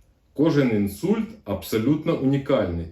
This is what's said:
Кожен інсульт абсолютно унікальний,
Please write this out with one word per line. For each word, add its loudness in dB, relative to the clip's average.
Кожен 4
інсульт 0
абсолютно -2
унікальний, 0